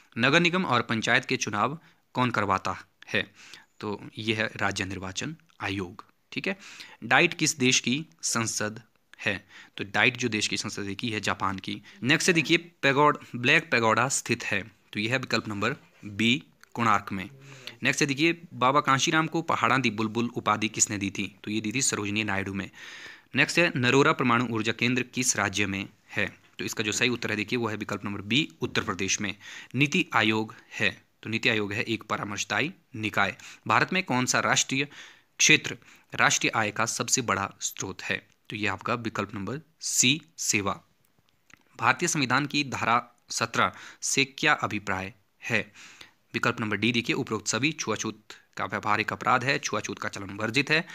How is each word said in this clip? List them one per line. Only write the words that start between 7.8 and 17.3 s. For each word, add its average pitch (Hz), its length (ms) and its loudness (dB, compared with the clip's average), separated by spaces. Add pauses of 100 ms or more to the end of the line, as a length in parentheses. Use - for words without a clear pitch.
संसद 110 600 -2 (380)
है? 98 280 -4 (300)
तो 101 60 -4
डाइट 107 340 2
जो 123 120 -2
देश 107 180 -2
की 98 100 -2
संसद 104 260 -6
है, 98 120 -6
की 120 140 -4
है 107 120 -4
जापान 98 380 -2
की। 104 220 -10 (220)
नेक्स्ट 147 240 2
है 185 60 4
देखिए, 160 240 2
पैगोड-, 143 680 2 (120)
ब्लैक 151 360 2
पैगोडा 113 360 4
स्थित - 360 -2
है, 98 280 -4 (220)
तो 107 60 -4
यह 110 120 -2
है 131 60 0
विकल्प 117 300 -2
नंबर 107 280 -2 (300)
बी, 110 380 2 (300)
कोणार्क 107 380 2
में। 95 180 -6 (540)